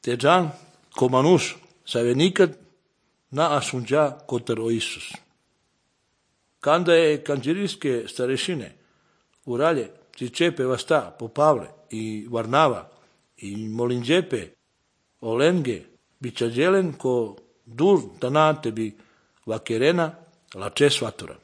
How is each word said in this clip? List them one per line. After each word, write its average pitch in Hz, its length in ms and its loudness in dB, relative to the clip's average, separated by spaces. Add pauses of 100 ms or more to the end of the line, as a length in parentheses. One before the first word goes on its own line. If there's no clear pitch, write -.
te 120 160 -4
džan 156 340 2 (400)
ko - 180 0
manuš, 135 480 4 (280)
sa - 160 -4
ve 120 140 2
nikad 175 420 2 (760)
na 147 260 2
asunđa 131 680 0
kotar 120 340 -4
o 113 100 -2
Isus. - 420 -6 (1500)
Kanda 170 340 4
je 151 300 4
kanđirijske 143 840 -2
starešine, 127 640 -4 (720)
uralje, 135 460 0 (260)
cičepe 135 480 -2
vasta 127 540 -2
po 113 100 -12
Pavle 143 380 2 (240)
i 110 400 -8
Varnava 117 600 0 (460)
i 104 320 -10
molinđepe 120 800 -2 (720)
o 117 140 -6
lenge, 135 480 0 (380)
bića 120 280 -4
djelen 170 440 0
ko 120 440 -4 (300)
dur 151 340 2 (200)
dana 151 420 2
tebi 110 340 -6 (500)
vakerena 135 680 0 (400)
lače 143 360 0
svatura. - 520 -6